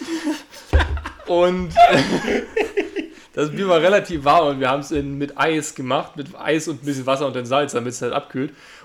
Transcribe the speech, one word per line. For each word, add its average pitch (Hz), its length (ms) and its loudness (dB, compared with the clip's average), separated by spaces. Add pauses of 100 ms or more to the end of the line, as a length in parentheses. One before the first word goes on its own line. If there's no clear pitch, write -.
(460)
<laughs> - 800 -4
Und 180 480 2 (800)
<laughs> - 800 -6
das 151 180 -2
Bier 185 160 -4
war 170 140 6
relativ 180 420 2
warm 151 260 6
und 135 100 -2
wir 131 100 0
haben's 143 220 -2
in, 139 260 -4
mit 143 220 -6
Eis 156 340 0
gemacht, 143 420 -4
mit 147 240 -12
Eis 156 280 -2
und 139 160 -8
ein - 20 -12
bisschen 131 220 -4
Wasser 135 180 0
und 127 100 -4
dann 120 120 -6
Salz, 143 260 0
damit's 120 300 -4
halt 120 100 -2
abkühlt. 131 400 -6 (320)